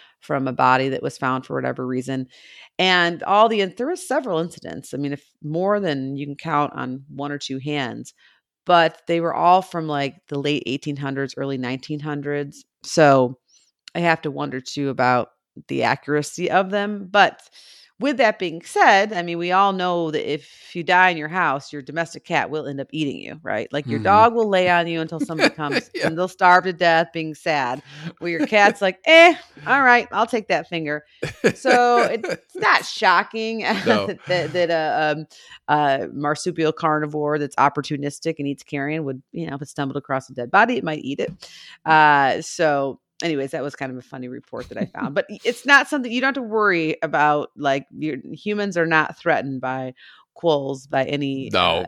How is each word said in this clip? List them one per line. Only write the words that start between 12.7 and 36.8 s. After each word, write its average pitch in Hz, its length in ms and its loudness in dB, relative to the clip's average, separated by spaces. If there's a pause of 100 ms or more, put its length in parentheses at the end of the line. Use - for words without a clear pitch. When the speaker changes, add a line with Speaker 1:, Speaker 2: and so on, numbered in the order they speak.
Speaker 1:
So 139 540 4 (580)
I 170 40 -4
have 165 220 2
to 151 80 -6
wonder 139 300 -6
too 139 300 -6
about 123 400 2 (380)
the 135 160 -2
accuracy 147 640 -2
of 190 200 0
them, 202 400 -6
but 196 300 4 (600)
with 262 180 0
that 214 200 2
being 170 240 -6
said, 220 500 4
I 175 100 -4
mean, 170 160 -4
we 175 120 -4
all 196 220 4
know 175 400 -2
that 143 200 -2
if - 420 -12
you 170 100 -6
die 185 260 6
in 170 60 -2
your 151 120 -6
house, 156 440 -2
your 147 100 -10
domestic 156 420 -8
cat 139 240 0
will 147 200 -6
end 139 120 -8
up 135 120 -8
eating 143 240 -4
you, 58 260 -14
right? 104 300 -4
Like, 139 140 -6
your 113 120 -4
Speaker 2:
Mm-hmm. 110 60 -6
Speaker 1:
dog 220 300 6
will 226 140 0
lay 185 220 2
on 170 160 2
you 165 140 -4
until 160 180 -6
somebody 170 360 0
Speaker 2:
<laughs> - 0 -
Speaker 1:
comes 147 400 -4
Speaker 2:
Yeah. 339 120 -2
Speaker 1:
and 160 100 -2
they'll 180 120 -2
starve 180 360 6
to 185 80 -2
death 170 400 4
being 156 220 -6
sad. 143 480 -2 (380)
Well, 175 100 -6
your 170 160 -2
cat's 208 340 4
like, 185 240 -2
"Eh, 330 300 10 (320)
all 262 160 4
right, 247 300 6
I'll 226 160 0
take 220 180 -4
that 165 220 -2
finger." 151 360 -6 (520)
So 240 460 4
Speaker 2:
<laughs> 240 80 0
Speaker 1:
it's - 440 -8
not 339 300 0
shocking 220 760 0
<laughs> 196 260 -2
Speaker 2:
No. 143 200 2 (220)
Speaker 1:
that, 170 240 -2
that 170 180 0
a, 151 480 0
um, 156 80 -12 (400)
a 139 460 2
marsupial 156 600 -2
carnivore 151 680 -2